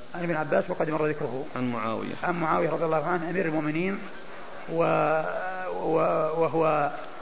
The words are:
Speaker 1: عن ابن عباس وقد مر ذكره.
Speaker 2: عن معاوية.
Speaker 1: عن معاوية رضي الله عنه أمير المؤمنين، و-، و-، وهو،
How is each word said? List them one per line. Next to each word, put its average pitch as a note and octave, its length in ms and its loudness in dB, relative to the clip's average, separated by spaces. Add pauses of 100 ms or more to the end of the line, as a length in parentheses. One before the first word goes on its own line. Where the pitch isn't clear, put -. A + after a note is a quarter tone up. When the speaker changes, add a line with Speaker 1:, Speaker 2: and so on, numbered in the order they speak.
(140)
Speaker 1:
عن D#3+ 80 -4
ابن E3+ 140 0
عباس D#3 340 2
وقد E3 200 0
مر D#3 160 2
ذكره. C#3 400 -2 (100)
Speaker 2:
عن B2+ 160 0
معاوية. G#2+ 500 -2
Speaker 1:
عن F3 180 0
معاوية E3 300 2
رضي E3 140 0
الله D#3 220 2
عنه F3 240 0
أمير E3+ 160 0
المؤمنين، D#3+ 520 0 (760)
و-، E3 100 2 (920)
و-، E3 680 2
وهو، D#3 500 4 (320)